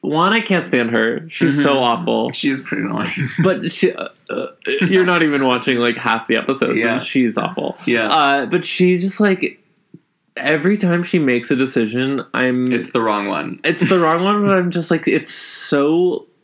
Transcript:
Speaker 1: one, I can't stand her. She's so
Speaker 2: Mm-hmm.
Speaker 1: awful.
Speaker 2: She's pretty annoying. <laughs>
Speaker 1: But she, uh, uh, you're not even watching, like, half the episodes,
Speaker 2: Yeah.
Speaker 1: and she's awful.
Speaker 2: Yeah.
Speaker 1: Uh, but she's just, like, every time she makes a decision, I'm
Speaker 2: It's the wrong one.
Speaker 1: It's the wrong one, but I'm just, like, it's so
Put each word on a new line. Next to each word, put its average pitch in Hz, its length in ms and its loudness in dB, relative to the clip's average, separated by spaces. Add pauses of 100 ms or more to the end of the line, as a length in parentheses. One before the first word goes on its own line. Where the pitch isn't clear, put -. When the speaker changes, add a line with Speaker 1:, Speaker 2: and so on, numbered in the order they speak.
Speaker 1:
one, 165 320 0
I 226 60 2
can't 180 260 -2
stand 117 240 0
her. 117 400 0
She's 143 300 0
so 143 160 2
Speaker 2:
Mm-hmm. 127 60 2
Speaker 1:
awful. 117 500 0
Speaker 2:
She's 135 280 -2
pretty - 240 -6
annoying. - 260 -4 (160)
<laughs> - 160 -2
Speaker 1:
But 185 300 2
she, - 220 2
uh, - 140 -8 (220)
uh, - 160 -6 (360)
you're 180 240 4
not 175 160 2
even 143 240 2
watching, 123 320 2
like, 120 180 2
half 113 320 -2
the 113 80 2
episodes, 127 420 0
Speaker 2:
Yeah. 113 160 0
Speaker 1:
and 127 80 -4
she's 123 360 0
awful. - 380 -4 (100)
Speaker 2:
Yeah. 117 220 0
Speaker 1:
Uh, 139 380 2
but 170 180 -2
she's 180 380 2
just, 190 180 -4
like, 190 400 0 (760)
every 156 400 0
time 175 260 0
she 175 160 0
makes 123 320 0
a 139 60 2
decision, 127 680 -2 (100)
I'm 127 380 0
Speaker 2:
It's 120 200 -4
the 120 80 0
wrong 104 260 -2
one. 87 380 -6
Speaker 1:
It's 170 240 0
the 190 100 4
wrong 170 240 2
one, 208 200 2
but 196 100 2
I'm 180 180 2
just, 175 220 -4
like, 160 160 -2
it's - 240 -2
so 160 920 0 (180)